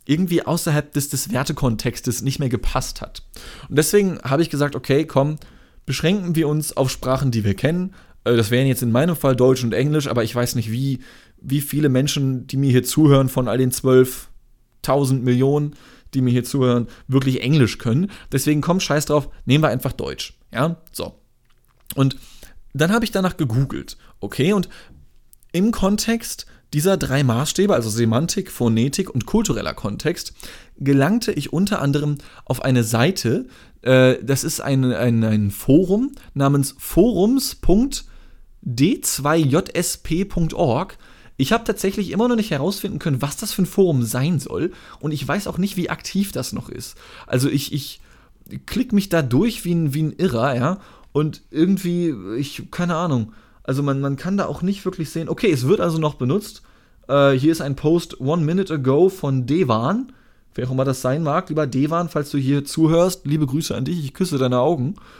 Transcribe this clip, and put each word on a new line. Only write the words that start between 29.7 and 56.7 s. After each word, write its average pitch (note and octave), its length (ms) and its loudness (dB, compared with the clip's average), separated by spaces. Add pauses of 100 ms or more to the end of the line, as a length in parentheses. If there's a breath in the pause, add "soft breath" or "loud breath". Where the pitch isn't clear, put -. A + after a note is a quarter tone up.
Kontext, - 580 -6 (460 loud breath)
gelangte C#3+ 520 2
ich - 220 -4
unter G3+ 300 0
anderem D3 340 0 (300 loud breath)
auf B2+ 160 -4
eine B2+ 200 4
Seite, A#2+ 640 0 (360 loud breath)
äh, B2+ 400 6
das C3 200 -2
ist - 180 -4
ein, C3 300 0
ein, A#2 320 2
ein G#2+ 280 2
Forum F#3+ 640 0 (200 loud breath)
namens C#3 460 0
forums A3 800 2
punkt A#3 500 2 (560 soft breath)
D C#3+ 400 0
zwei D3 340 -2
J D#3 400 2
S - 220 -4
P F3 260 -2
punkt E3 300 -2
org. D#3+ 420 -2 (400 soft breath)
Ich C#3 160 0
hab A3+ 140 0
tatsächlich G3 440 -2
immer A3+ 160 0
noch B3 100 2
nicht G#3+ 160 -2
herausfinden D3+ 460 -4
können, C3+ 220 -2
was C#3 160 -4
das - 160 -8
für F#3+ 100 -2
ein F3 40 2
Forum E3 360 2
sein C3 360 -2
soll C#3 340 -4 (260 loud breath)
und D#3 140 -6
ich C3+ 160 -6
weiß F#3+ 200 -4
auch D3+ 100 -6
nicht, G3 180 -2
wie F3 140 -4
aktiv - 420 -4
das - 220 -6
noch - 160 -10
ist. - 260 -14 (300 loud breath)
Also B2+ 240 0
ich, - 240 -4
ich - 260 -8 (640 soft breath)
klick B3+ 300 -4
mich G3 160 0
da E3+ 100 2
durch D3+ 460 0
wie F3 80 0
ein, D#3+ 180 0
wie D#3 120 0
ein D3+ 80 -2
Irrer, C#3+ 440 0
ja, D#3 220 -2 (340 loud breath)
und D3+ 380 -2
irgendwie, F3 640 0 (240)
ich, C3+ 320 -8
keine F3 260 -2
Ahnung, C#3 360 -2 (320 loud breath)
also C3+ 180 -2
man, C#3 180 -2
man C#3 160 -2
kann F#3+ 200 -4
da G3 100 -2
auch - 160 -6
nicht G3 220 -4
wirklich F#3 260 -6
sehen, E3 180 -6
okay, - 220 0
es B2+ 160 0
wird G3+ 140 4
also E3 180 0
noch D3+ 160 -2
benutzt. D3 480 -4 (440 soft breath)